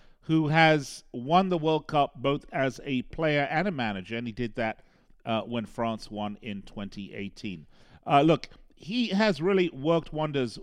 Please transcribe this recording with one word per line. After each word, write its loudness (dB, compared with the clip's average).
who 2
has 4
won 2
the 0
World 0
Cup 0
both -2
as -2
a -2
player 0
and 0
a -2
manager, -4
and -6
he -6
did -4
that, -4
uh, 0
when -6
France -4
won -6
in -10
twenty -12
eighteen. -10
Uh, 6
look, 4
he -4
has 2
really 2
worked 0
wonders -2